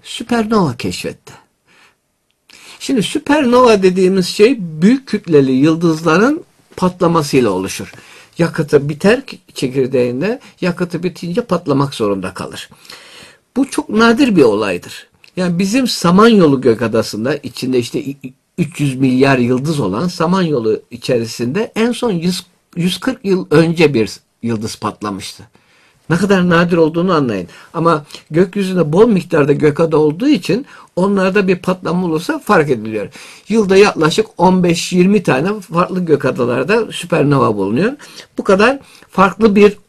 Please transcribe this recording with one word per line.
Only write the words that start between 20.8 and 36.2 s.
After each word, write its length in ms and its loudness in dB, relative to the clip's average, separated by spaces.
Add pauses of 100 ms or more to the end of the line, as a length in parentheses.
içerisinde 840 -4
en 180 0
son 200 -4
yüz, 340 -4 (300)
yüz 240 -2
kırk 240 -4
yıl 260 -2
önce 440 2
bir 160 0 (320)
yıldız 340 -6
patlamıştı. 680 -10 (680)
Ne 60 2
kadar 320 2
nadir 280 2
olduğunu 360 0
anlayın. 360 -2 (260)
Ama 300 0 (260)
gökyüzünde 640 0
bol 160 4
miktarda 440 0
gökada 460 0
olduğu 300 0
için 380 0 (300)
onlarda 520 0
bir 80 2
patlama 500 -4
olursa 320 -4
fark 320 0
ediliyor. 380 -6 (400)
Yılda 280 2
yaklaşık 500 2 (120)
on 260 4
beş 280 -2
yirmi 300 4
tane 380 -2
farklı 440 -4
gökadalarda 880 -2